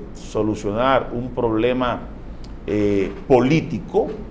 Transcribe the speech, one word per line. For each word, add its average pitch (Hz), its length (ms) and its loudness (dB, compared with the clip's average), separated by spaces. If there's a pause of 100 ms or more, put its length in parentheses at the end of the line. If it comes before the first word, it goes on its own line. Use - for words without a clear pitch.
(140)
solucionar 110 960 0
un 123 180 -4
problema, 120 720 0 (640)
eh, 101 440 2 (160)
político 143 800 4 (240)